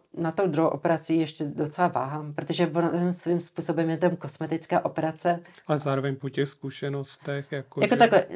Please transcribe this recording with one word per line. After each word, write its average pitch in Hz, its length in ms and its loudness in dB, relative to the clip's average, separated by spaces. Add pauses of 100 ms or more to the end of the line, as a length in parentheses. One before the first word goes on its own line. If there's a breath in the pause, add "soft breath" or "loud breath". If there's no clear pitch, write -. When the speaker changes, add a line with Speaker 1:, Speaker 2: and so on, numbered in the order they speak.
(140)
Speaker 1:
na 165 180 -4
tou 196 160 0
druhou 160 220 2
operaci 160 440 0
ještě 160 320 0
docela 151 420 0
váhám, 147 460 -4
protože 165 340 0
ono 170 460 0
svým 175 280 0
způsobem 165 480 -2
je 160 80 0
tam 175 180 2
kosmetická 160 720 -2
operace. 160 540 -2 (280 loud breath)
Speaker 2:
A 151 100 2
zároveň 139 380 0
po 139 140 -8
těch 139 200 -2
zkušenostech, 139 1040 -8
jako - 320 -6
Speaker 1:
Jako 202 120 4
Speaker 2:
že - 40 4
Speaker 1:
takhle, 233 260 8 (100)